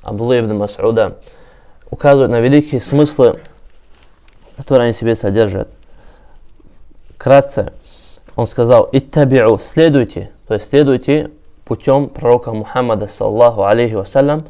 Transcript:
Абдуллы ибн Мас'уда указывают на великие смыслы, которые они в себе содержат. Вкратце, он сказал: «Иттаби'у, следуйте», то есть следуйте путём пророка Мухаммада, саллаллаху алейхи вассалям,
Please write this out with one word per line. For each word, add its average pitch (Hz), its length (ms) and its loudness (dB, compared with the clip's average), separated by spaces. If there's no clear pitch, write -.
Абдуллы 117 360 -2
ибн 107 140 -4
Мас'уда 104 640 -2
указывают 135 420 2
на 117 80 0
великие 143 400 2
смыслы, 143 600 0
которые 127 280 0
они 117 80 0
в - 40 -10
себе 113 180 -2
содержат. 101 600 -2
Вкратце, - 580 0
он 117 100 -4
сказал: 117 460 2
«Иттаби'у, 127 680 2
следуйте», 143 680 -2
то 113 60 -6
есть 104 160 -6
следуйте 139 640 0
путём 139 420 -2
пророка 120 460 -2
Мухаммада, 110 540 -6
саллаллаху 107 560 0
алейхи 110 320 0
вассалям, 143 540 -2